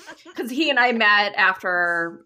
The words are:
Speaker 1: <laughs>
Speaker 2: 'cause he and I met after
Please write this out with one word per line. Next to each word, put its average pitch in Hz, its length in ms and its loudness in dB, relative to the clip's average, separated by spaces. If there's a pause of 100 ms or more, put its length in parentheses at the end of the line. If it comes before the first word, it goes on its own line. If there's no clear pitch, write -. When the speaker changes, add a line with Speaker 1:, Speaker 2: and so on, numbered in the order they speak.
(120)
Speaker 1:
<laughs> 359 240 -20
Speaker 2:
'cause 233 140 -8
he 285 220 -2
and 262 80 0
I 247 140 4
met 208 420 2
after 175 920 -2